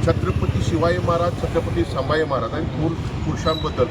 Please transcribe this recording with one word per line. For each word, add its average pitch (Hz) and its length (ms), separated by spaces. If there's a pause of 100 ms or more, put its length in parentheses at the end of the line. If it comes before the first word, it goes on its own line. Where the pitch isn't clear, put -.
छत्रपती 180 560
शिवाजी 170 360
महाराज, 170 340 (100)
छत्रपती 170 420
संभाजी 151 400
महाराज 123 300
आणि 151 120
थोर 156 260 (340)
पुरुषांबद्दल 156 640